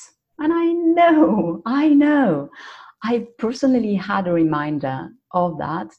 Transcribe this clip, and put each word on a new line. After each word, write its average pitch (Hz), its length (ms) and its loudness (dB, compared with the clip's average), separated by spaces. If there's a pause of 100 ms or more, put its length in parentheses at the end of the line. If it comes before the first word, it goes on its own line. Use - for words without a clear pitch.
(400)
And 311 120 -2
I 339 220 0
know, 330 920 2
I 277 220 0
know. 285 600 2 (540)
I 233 240 -2 (120)
personally 247 560 0
had 196 320 -4
a 175 60 0
reminder 147 760 -2 (240)
of 175 240 -2
that 151 300 -6 (100)